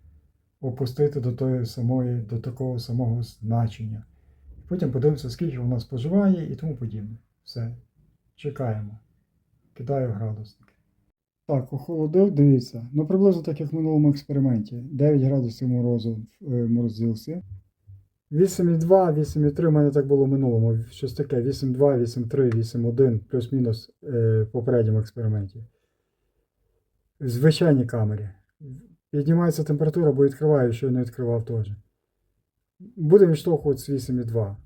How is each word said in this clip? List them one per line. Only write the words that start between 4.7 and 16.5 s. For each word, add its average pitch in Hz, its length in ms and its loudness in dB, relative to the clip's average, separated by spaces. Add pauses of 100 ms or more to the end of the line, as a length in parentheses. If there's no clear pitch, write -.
подивимося, 135 380 0
скільки 131 300 -6
вона 123 200 -2
споживає 165 720 0
і 139 40 -8
тому 156 200 -6
подібне. 110 420 -10 (260)
Все. 120 320 -10 (600)
Чекаємо. 110 640 -6 (760)
Кидаю 131 380 -4
градусники. 107 600 -10 (760)
Так, 135 260 -2
охолодив, 160 580 0
дивіться. 131 640 4
Ну, 151 140 -2
приблизно 190 340 4
так, 151 180 -6
як 147 120 -8
в 156 40 -4
минулому 156 340 2
експерименті. 135 680 0
Дев'ять 139 460 2
градусів 131 460 0
морозу 117 580 -2 (160)
в, 143 120 -6